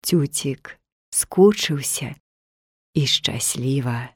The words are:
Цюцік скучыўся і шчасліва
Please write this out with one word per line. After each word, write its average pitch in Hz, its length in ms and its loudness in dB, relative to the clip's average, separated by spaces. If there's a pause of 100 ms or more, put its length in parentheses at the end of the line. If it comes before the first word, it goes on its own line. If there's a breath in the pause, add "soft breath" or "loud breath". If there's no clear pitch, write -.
Цюцік - 720 -2 (400)
скучыўся - 1040 2 (800)
і 139 80 2
шчасліва 123 1080 -2